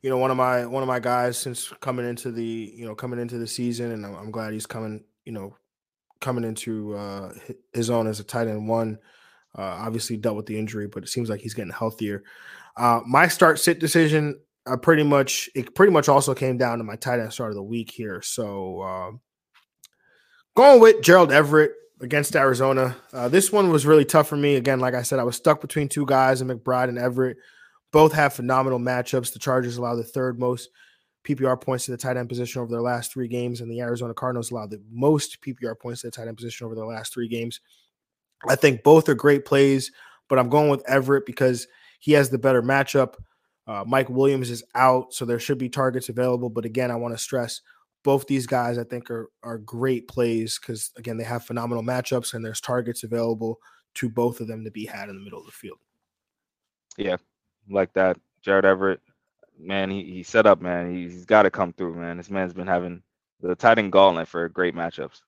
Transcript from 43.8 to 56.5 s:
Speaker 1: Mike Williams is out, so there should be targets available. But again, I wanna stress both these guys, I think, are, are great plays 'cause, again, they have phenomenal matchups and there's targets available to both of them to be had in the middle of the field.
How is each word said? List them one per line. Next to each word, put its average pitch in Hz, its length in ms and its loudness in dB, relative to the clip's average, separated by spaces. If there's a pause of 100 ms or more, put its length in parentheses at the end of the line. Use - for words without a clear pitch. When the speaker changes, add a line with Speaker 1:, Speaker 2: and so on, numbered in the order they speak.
Speaker 1:
Mike 131 220 2
Williams 131 420 0
is 117 140 -12 (100)
out, 127 380 4
so 123 140 -8
there 117 120 -2
should 131 200 -4
be 127 100 -4
targets 127 400 -2
available. 123 400 -2
But 110 160 -6
again, 123 260 -4
I 117 60 -6
wanna 117 220 -8
stress 120 420 -6 (420)
both 139 240 2
these 131 200 -2
guys, 120 320 -2
I 120 60 -6
think, 123 260 -12
are, 113 180 -8 (140)
are 117 160 -12
great 120 500 -4
plays 113 500 -2
'cause, - 380 -12
again, 113 220 -10
they 113 60 -8
have 117 200 -8
phenomenal 120 380 -6
matchups 127 500 -4
and 113 100 -10
there's 110 200 -10
targets 120 400 -6
available 113 580 -4 (360)
to 123 120 -6
both 120 320 -2
of 113 60 -10
them 110 180 -12
to 107 60 -12
be 107 160 -12
had 101 240 -14
in 98 60 -16
the 98 60 -18
middle 90 180 -18
of 80 40 -20
the 80 80 -20
field. - 240 -18 (1200)